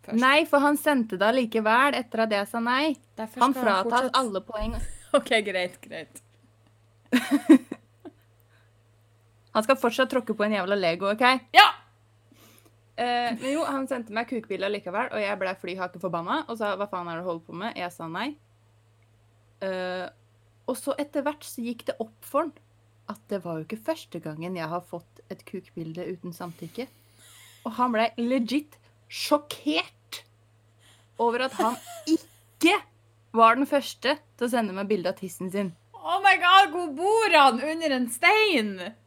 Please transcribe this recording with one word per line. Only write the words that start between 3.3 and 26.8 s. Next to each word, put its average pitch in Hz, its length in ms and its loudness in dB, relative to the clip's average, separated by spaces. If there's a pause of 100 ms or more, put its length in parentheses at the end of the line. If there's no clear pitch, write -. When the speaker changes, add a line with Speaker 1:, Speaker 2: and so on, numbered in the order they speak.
Speaker 2:
Han 262 140 4
Speaker 1:
skal 254 100 -4
han 226 60 4
Speaker 2:
fratas 196 320 2
Speaker 1:
fortsatt 254 180 0
Speaker 2:
alle 208 220 -2
poeng. 220 380 -6
Speaker 1:
<laughs> - 60 -4 (260)
OK, 262 180 2 (160)
greit, 180 320 -4
greit. - 460 -16 (880)
Speaker 2:
<laughs> 262 560 4 (1800)
Han 214 80 2
skal 262 160 2
fortsatt 254 320 0
tråkke 247 240 -2
på 214 140 -4
en 214 80 0
jævla 190 180 -2
Lego, 180 380 0
OK? 220 100 -2 (320)
Speaker 1:
Ja! 392 140 10 (1300)
Speaker 2:
Eh, 240 400 0
men 254 140 -4
jo, 311 100 0
han 277 240 -2
sendte 247 300 -6
meg 233 100 -2
kukbilder 202 480 -4
likevel, 202 400 -4
og 214 80 -2
jeg 202 160 -2
ble 185 140 -4 (100)
fly 180 160 -8
hake 180 240 -8
forbanna, 180 380 -4 (100)
og 233 80 -8
sa, 208 160 -2
«Hva 202 160 -4
faen 180 220 -8
er 165 80 -8
det - 20 -10
du 185 80 -8
holder 165 160 -8
på 170 80 -16
med?» 196 240 -8
Jeg 180 160 -8
sa 165 160 -12
nei. 202 220 -6 (1300)
Eh, 185 460 -6 (600)
og 262 120 -4
så - 180 -4
etter 285 240 -6
hvert 294 240 -6
så - 160 -12
gikk 233 240 -8
det - 160 -6
opp - 240 -12
for 311 220 -2
han 277 60 -10 (560)
at 214 100 -12 (100)
det 202 140 -6
var 165 160 -8
jo 160 80 -10
ikke 220 160 -10
første - 360 -8
gangen 170 380 -10
jeg 160 140 -6
har 175 100 -6
fått - 480 -16
et 180 160 -14
kukbilde 165 640 -12
uten 175 240 -10
samtykke. 175 540 -12 (800)